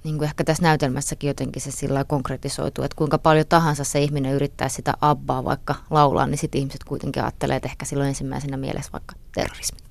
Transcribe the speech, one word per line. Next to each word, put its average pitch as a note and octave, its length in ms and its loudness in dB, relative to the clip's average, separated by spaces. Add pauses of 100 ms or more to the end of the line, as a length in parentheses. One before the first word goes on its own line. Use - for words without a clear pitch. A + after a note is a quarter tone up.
niinku D#3 200 -2
ehkä D3+ 200 -2
tässä D#3+ 180 2
näytelmässäkin C#3+ 640 2
jotenkin C3+ 340 -4
se C#3+ 80 -8
sillä C3+ 240 -2
lailla C#3 140 0
konkretisoituu, C3+ 760 -2
että C#3 120 -4
kuinka D3+ 220 2
paljon D#3 300 6
tahansa D#3 360 4
se C#3+ 160 0
ihminen C#3+ 340 2
yrittää C#3 340 0
sitä C3+ 320 -2
Abbaa C#3 440 2
vaikka C#3 300 -2 (160)
laulaa, C#3+ 360 6
niin D3 120 0
sit - 160 -2
ihmiset C#3 300 -4
kuitenkin C3+ 380 -4
ajattelee, C3+ 340 0
että C#3 120 -4
ehkä - 160 -8
silloin C#3 240 0
ensimmäisenä C3+ 480 -4
mielessä C3+ 360 -6
vaikka - 220 -12 (200)
terrorismi. - 440 -4 (120)